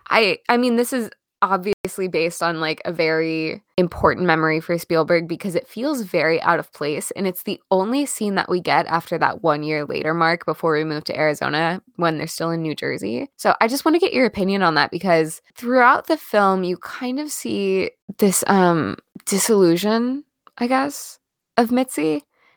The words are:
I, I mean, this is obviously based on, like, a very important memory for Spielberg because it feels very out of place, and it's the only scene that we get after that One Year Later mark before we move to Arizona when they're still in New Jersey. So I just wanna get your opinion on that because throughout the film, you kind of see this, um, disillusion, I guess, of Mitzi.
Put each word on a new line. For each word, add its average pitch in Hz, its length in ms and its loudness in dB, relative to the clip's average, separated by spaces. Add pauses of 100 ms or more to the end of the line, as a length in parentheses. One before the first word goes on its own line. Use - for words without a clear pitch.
(100)
I, 202 280 2 (100)
I 240 80 4
mean, 247 180 2
this 240 180 0
is 240 160 -2 (340)
obviously 190 640 -2
based 170 360 -2
on, 170 180 -2
like, 156 240 -4
a 175 80 -4
very 160 720 -2 (160)
important 170 480 2
memory 160 340 2
for 170 160 -4
Spielberg 165 500 0
because 165 280 -6
it - 120 -2
feels 262 360 -4
very 165 400 0
out 170 160 2
of 156 160 -8
place, 151 380 -6
and 196 140 -4
it's - 180 -6
the - 140 -6 (120)
only 220 340 0
scene 208 300 -4
that - 160 -2
we 180 100 0
get 156 280 2
after 165 280 -4
that 143 260 0
One 151 200 0
Year 151 240 -4
Later 156 260 -4
mark 170 320 0
before 165 300 -2
we 151 100 0
move 156 200 -6
to - 140 -6
Arizona 156 640 0 (160)
when 165 220 0
they're 151 80 -6
still 165 240 -4
in 165 100 -2
New 156 140 -4
Jersey. 220 640 -6
So - 200 2
I 226 100 2
just 277 180 -2
wanna 320 120 4
get 370 140 0
your 247 140 2
opinion 196 360 0
on 165 120 2
that 147 160 0
because 165 500 0 (140)
throughout 247 540 2
the 311 100 2
film, 190 440 2
you 180 140 -2
kind 254 420 -8
of 302 140 -8
see 196 600 -2 (260)
this, 196 280 4
um, 170 520 4 (260)
disillusion, 208 1000 2 (340)
I 240 80 -2
guess, 262 520 -4 (380)
of 233 160 2
Mitzi. 294 500 0 (340)